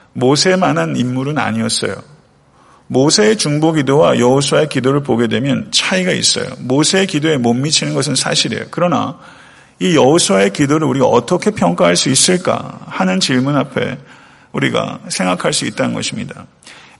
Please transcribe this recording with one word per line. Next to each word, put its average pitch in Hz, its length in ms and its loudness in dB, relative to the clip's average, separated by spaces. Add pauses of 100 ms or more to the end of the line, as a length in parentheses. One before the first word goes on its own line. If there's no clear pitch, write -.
(140)
모세만한 147 800 2
인물은 127 440 -2
아니었어요. 110 560 -2 (920)
모세의 131 500 2
중보기도와 147 840 2
여호수아의 139 500 2
기도를 139 320 0
보게 120 260 0
되면 117 440 -2
차이가 185 400 0
있어요. 113 340 -2 (140)
모세의 151 480 0
기도에 151 300 0
못 117 160 2
미치는 147 420 -2
것은 139 200 -2
사실이에요. 135 540 -4
그러나 143 480 -2 (600)
이 180 160 0
여호수아의 175 580 4
기도를 147 340 2
우리가 127 200 2
어떻게 120 420 2
평가할 175 460 2
수 175 140 0
있을까 - 760 0
하는 185 340 -2
질문 135 360 0
앞에 - 420 -4 (540)
우리가 117 480 -2 (100)
생각할 180 420 -2
수 143 140 -4
있다는 120 300 -4
것입니다. - 500 -10 (540)